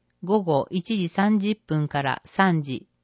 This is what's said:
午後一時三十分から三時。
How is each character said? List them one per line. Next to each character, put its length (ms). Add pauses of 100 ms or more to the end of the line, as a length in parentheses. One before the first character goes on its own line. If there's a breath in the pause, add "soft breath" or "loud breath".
(240)
午 180
後 300
一 260
時 120
三 280
十 180
分 320
か 140
ら 220
三 380
時。 260 (160)